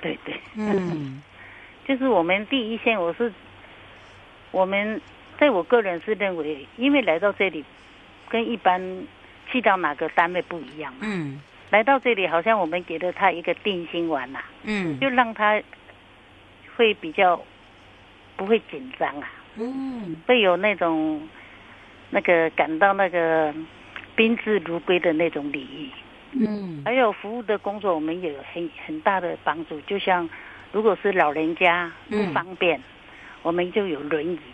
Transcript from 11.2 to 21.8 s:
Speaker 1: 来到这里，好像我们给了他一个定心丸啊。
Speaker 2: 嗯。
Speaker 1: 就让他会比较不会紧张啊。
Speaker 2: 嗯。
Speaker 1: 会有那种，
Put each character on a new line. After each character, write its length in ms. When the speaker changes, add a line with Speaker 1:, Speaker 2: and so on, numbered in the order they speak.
Speaker 1:
来 140
到 160
这 160
里， 100
好 160
像 160
我 80
们 200
给 120
了 140
他 200
一 100
个 140
定 360
心 180
丸 260
啊。 80
Speaker 2:
嗯。 360
Speaker 1:
就 100
让 240
他 280
会 200
比 160
较 280
不 120
会 120
紧 260
张 100
啊。 100
Speaker 2:
嗯。 580
Speaker 1:
会 160
有 160
那 180
种， 540